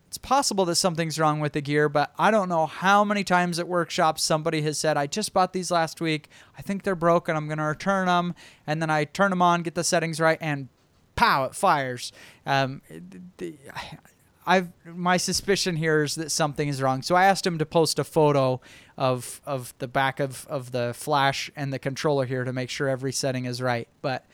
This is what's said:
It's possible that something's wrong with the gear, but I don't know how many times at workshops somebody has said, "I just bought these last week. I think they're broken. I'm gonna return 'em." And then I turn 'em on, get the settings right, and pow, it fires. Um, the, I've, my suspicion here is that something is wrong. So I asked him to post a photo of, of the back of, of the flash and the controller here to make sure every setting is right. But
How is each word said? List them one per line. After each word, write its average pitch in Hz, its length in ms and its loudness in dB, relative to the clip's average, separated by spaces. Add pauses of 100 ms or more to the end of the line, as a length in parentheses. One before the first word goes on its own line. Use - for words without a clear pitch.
(120)
It's - 60 -12
possible 220 480 0
that 170 80 0
something's 160 440 0
wrong 151 220 2
with 147 140 -2
the 151 80 -2
gear, 147 260 2
but 143 300 0
I 175 120 6
don't 196 200 2
know 160 160 0
how 196 360 4
many 208 220 0
times 175 340 2
at 170 80 -4
workshops 165 560 0
somebody 160 380 0
has 151 180 -2
said, 151 200 0
"I 143 80 0
just 208 260 -6
bought 185 220 2
these 180 160 -4
last 165 320 0
week. 156 260 -2 (300)
I - 20 -18
think 196 220 -6
they're 196 120 0
broken. 170 400 2
I'm 151 140 -4
gonna 156 180 -2
return 185 440 0
'em." 175 240 2 (320)
And 156 160 -2
then 160 80 -2
I 151 140 2
turn 190 280 0
'em 180 80 -2
on, 175 220 4
get 160 120 -8
the 170 80 -4
settings 165 380 0
right, 160 180 4
and 143 300 -4 (480)
pow, 175 280 4
it - 100 -6
fires. 135 580 0 (320)
Um, 135 380 0 (560)
the, 85 160 -10 (880)
I've, 180 240 2 (160)
my 175 320 0
suspicion 180 600 -2
here 156 260 2
is 143 140 -2
that 156 140 -8
something 147 380 -2
is 135 140 -4
wrong. 131 180 0
So 175 140 0
I 180 100 6
asked 196 220 4
him 170 100 0
to 156 80 0
post 156 340 2
a 175 60 -2
photo 139 560 2 (380)
of, 127 480 -2
of 131 320 -6
the 135 100 -8
back 131 320 0
of, 131 300 -6
of 127 220 -8
the 120 220 -2
flash 139 640 0
and 139 160 -6
the 127 60 -6
controller 139 480 0
here 127 180 -4
to 127 80 -6
make 127 160 -6
sure - 180 -4
every 135 260 -2
setting 127 340 -4
is 123 160 -6
right. 120 260 -2 (140)
But 131 320 -6